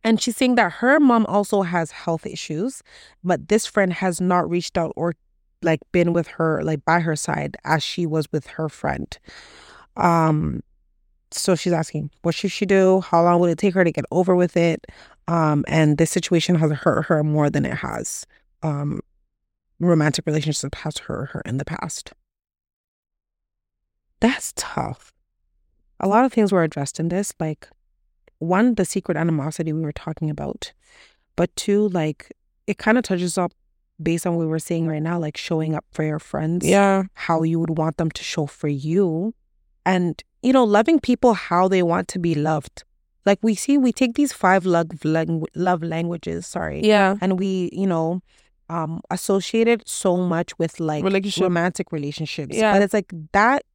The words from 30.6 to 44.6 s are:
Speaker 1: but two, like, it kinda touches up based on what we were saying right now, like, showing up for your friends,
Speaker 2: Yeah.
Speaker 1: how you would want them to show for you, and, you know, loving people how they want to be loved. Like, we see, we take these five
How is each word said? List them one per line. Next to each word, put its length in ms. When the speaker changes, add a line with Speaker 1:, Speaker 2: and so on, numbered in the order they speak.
Speaker 1:
but 200
two, 320
like, 440
it 120
kinda 240
touches 360
up 140
based 240
on 80
what 60
we 60
were 120
saying 280
right 160
now, 160
like, 180
showing 380
up 160
for 140
your 140
friends, 480
Speaker 2:
Yeah. 380
Speaker 1:
how 280
you 160
would 200
want 180
them 140
to 120
show 240
for 220
you, 680
and, 360
you 100
know, 120
loving 360
people 320
how 340
they 160
want 260
to 100
be 160
loved. 500
Like, 180
we 120
see, 240
we 120
take 240
these 180
five 340